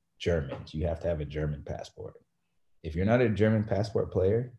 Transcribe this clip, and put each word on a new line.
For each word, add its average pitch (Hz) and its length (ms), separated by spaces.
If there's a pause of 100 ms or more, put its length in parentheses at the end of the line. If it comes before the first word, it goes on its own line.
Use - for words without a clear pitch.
(180)
Germans. 71 540
You 80 140
have 82 140
to 82 80
have 78 120
a 73 40
German 73 400
passport. - 500 (720)
If 80 100
you're 90 100
not 117 160
a 120 80
German 107 360
passport 98 480
player, 104 460